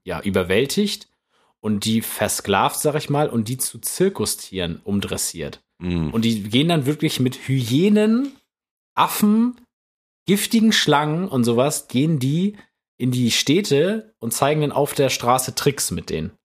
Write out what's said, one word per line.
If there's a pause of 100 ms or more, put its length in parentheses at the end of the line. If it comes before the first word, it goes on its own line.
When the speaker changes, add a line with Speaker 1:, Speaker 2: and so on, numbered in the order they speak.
Speaker 1:
ja,
überwältigt (520)
und
die
versklavt,
sag
ich
mal,
und
die
zu
Zirkustieren
umdressiert. (160)
Speaker 2:
Mhm.
Speaker 1:
Und
die
gehen
dann
wirklich
mit (120)
Hyänen, (640)
Affen, (680)
giftigen
Schlangen
und
sowas,
gehen
die (400)
in
die
Städte
und
zeigen
dann
auf
der
Straße
Tricks
mit
denen. (120)